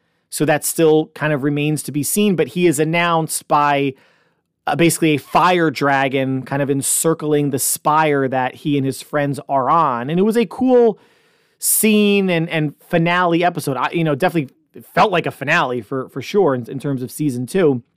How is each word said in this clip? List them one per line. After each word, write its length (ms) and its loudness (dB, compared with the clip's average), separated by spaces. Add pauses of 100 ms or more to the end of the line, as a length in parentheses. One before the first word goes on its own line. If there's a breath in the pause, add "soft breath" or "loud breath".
(300)
So 160 -4
that 180 0
still 440 2
kind 260 -4
of 80 -4
remains 400 -2
to 100 -10
be 100 -2
seen, 340 0
but 120 0
he 180 0
is 140 2
announced 680 -2
by, 480 2 (720 soft breath)
uh, 100 -2
basically 340 2
a 80 2
fire 520 2
dragon 720 0
kind 200 -4
of 80 0
encircling 800 0
the 80 -2
spire 680 0
that 260 -4
he 240 -2
and 80 -2
his 160 -6
friends 440 -4
are 220 0
on. 400 0
And 100 -2
it 40 2
was 160 2
a 80 2
cool 520 2 (600 soft breath)
scene 720 2
and, 180 0
and 320 -2
finale 640 0
episode. 320 -2
I, 140 -2
you 140 -2
know, 100 0
definitely 400 -2 (280)
felt 300 0
like 140 0
a 40 -6
finale 520 -2
for, 260 -8
for 140 -10
sure 320 2
in, 140 -6
in 100 -10
terms 240 -4
of 100 -8
season 340 -4
two. 360 0 (140)